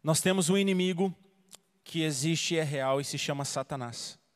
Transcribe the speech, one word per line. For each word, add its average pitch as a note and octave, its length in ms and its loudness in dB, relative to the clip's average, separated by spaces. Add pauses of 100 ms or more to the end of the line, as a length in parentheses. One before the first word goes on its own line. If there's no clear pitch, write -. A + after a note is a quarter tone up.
Nós D#3 200 2
temos F#3 280 2
um F#3+ 80 4
inimigo F#3 560 2 (720)
que - 200 -4
existe D#3 520 0
e D#3+ 40 2
é D#3+ 40 2
real C#3 380 0
e C#3+ 40 -4
se C#3+ 140 -6
chama C#3+ 260 -2
Satanás. C3 720 -8 (200)